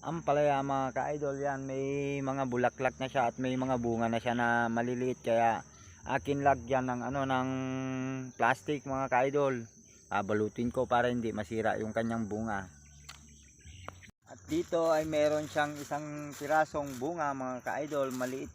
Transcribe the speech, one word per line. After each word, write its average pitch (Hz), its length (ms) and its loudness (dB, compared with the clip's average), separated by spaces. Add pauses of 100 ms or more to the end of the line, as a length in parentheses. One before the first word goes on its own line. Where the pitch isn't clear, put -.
ampalaya, 147 640 2
mga 135 320 -2
ka-idol. 143 400 -2
Yan, 139 320 -4
may 139 560 -2
mga 135 240 -2
bulaklak 123 480 2
na 135 160 -6
siya 127 160 4
at 113 80 -4
may 131 160 0
mga 131 240 0
bunga 117 320 2
na 117 80 2
siya 117 160 0
na 117 400 2
maliliit. 123 480 0
Kaya 113 400 4 (480)
akin 139 320 0
lagyan 131 480 2
ng, 123 160 -4
ano, 135 240 -2
ng 131 200 2 (840)
plastic, 135 560 0
mga 135 240 -2
ka-idol. 135 560 2 (400)
Babalutin 107 640 0
ko 127 160 0
para 123 240 4
hindi 117 240 0
masira 107 400 0
yung 110 160 -2
kanyang 117 320 0
bunga. 104 400 -4 (1700)
At - 160 -18
dito 165 400 0
ay 156 160 4
meron 151 480 0
siyang 147 240 0
isang 147 560 -8
pirasong 147 640 0
bunga, 143 400 -2
mga 127 240 -6
ka-idol, 139 560 -2
maliit. 127 380 -4